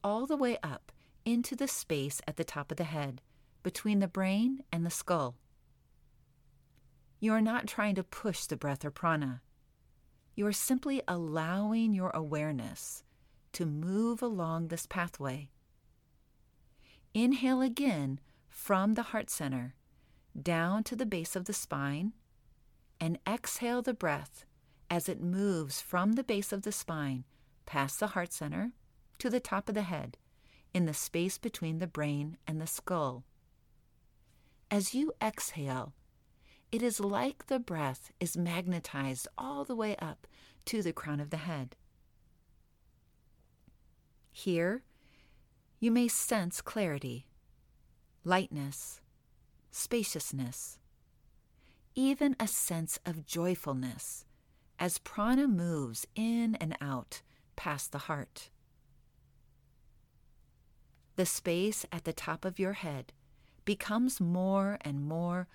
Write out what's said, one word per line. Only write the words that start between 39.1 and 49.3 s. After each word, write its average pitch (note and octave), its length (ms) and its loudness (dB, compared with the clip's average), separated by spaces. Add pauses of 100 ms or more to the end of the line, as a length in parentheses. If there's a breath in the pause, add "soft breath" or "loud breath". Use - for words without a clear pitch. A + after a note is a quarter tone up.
all C#4+ 280 -4
the C4 120 -4
way G#3+ 200 0
up - 320 -8 (380 soft breath)
to A3+ 140 0
the F3 120 0
crown D3 260 -4
of D3 120 -4
the D#3+ 80 -4
head. D3 360 -6 (2500)
Here, F3+ 540 2 (960 soft breath)
you A#3 100 4
may A#3+ 180 6
sense G3 520 0
clarity, C#3 640 -2 (960)
lightness, D3 800 -2 (680)